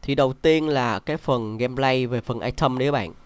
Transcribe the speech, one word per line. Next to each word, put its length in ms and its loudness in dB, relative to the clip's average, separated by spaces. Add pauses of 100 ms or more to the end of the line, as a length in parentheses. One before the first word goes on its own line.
Thì 140 -2
đầu 180 2
tiên 340 4
là 320 0
cái 180 -6
phần 400 -2
gameplay, 500 0
về 140 -4
phần 180 -6
item 380 -2
đi 80 0
các 60 2
bạn. 220 -4 (120)